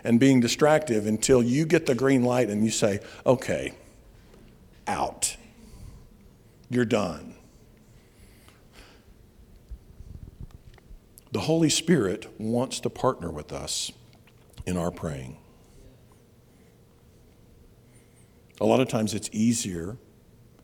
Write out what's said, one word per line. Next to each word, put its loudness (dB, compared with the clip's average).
and 4
being 6
distractive 2
until 4
you 2
get 2
the 2
green 2
light 2
and 0
you 2
say, 0
"Okay, 0
out. -6
You're 2
done." -4
The -4
Holy 2
Spirit 0
wants -4
to -4
partner -2
with -10
us -8
in -2
our -2
praying. -10
A 0
lot 6
of 0
times -2
it's -8
easier -2